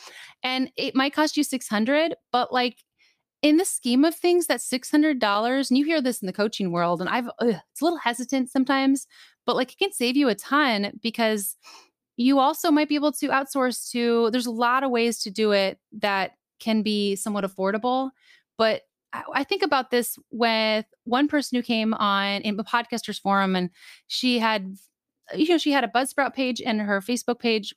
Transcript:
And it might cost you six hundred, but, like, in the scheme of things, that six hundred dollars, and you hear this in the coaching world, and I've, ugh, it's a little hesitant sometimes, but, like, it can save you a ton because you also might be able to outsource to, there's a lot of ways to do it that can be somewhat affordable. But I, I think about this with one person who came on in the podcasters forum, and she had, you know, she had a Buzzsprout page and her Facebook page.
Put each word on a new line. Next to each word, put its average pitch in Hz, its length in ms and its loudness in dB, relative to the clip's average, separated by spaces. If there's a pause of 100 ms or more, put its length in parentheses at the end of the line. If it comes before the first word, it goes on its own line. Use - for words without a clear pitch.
(420)
And 254 340 -4
it 277 200 -4
might 269 180 2
cost 302 220 2
you 294 80 2
six - 240 -6
hundred, 277 460 0 (180)
but, 247 200 0
like, 247 320 -2 (580)
in 302 140 6
the 359 80 4
scheme 254 400 2
of 330 120 2
things, 349 320 2
that 247 120 0
six - 300 -6
hundred 302 300 4
dollars, 226 500 0
and 247 80 4
you 285 60 4
hear 311 180 0
this 247 200 -2
in 202 40 -6
the 185 60 -4
coaching 208 400 -2
world, 170 280 0
and 185 80 -4
I've, 240 200 -2 (120)
ugh, 226 140 2 (180)
it's - 80 -18
a 269 40 0
little 339 160 0
hesitant 247 500 -4
sometimes, 269 560 2 (400)
but, 247 100 0
like, 254 160 0
it - 60 -20
can 392 140 0
save 247 240 0
you 285 120 4
a 214 60 2
ton 233 680 0
because 220 540 -2 (600)
you 262 240 4
also 311 320 2
might 302 160 4
be 294 80 0
able 294 160 0
to 285 160 -4
outsource 262 640 -2
to, 233 400 2
there's 240 140 -2
a 247 40 -4
lot 240 340 0
of 269 60 -2
ways 233 320 0
to 214 80 -8
do 214 220 0
it 196 260 0 (140)
that 202 400 -2 (280)
can 220 220 0
be 208 340 0
somewhat 202 280 -4
affordable. 214 640 -2 (480)
But 220 240 0 (300)
I, - 100 -12 (120)
I 269 100 0
think 392 180 -2
about 285 300 0
this 240 260 0 (140)
with 220 540 0 (180)
one 269 240 2
person 285 280 -2
who 240 60 0
came 220 320 0
on 202 480 0
in 208 140 -2
the 180 80 -6
podcasters 233 560 -4
forum, 196 360 2
and 180 140 -2 (380)
she 247 320 0
had, 208 360 -2 (600)
you 311 140 2
know, 339 80 4
she 302 140 0
had 277 120 4
a 233 40 -4
Buzzsprout 262 460 -2
page 254 260 -2
and 214 200 -2
her 202 200 0
Facebook 240 380 -4
page. 220 380 -2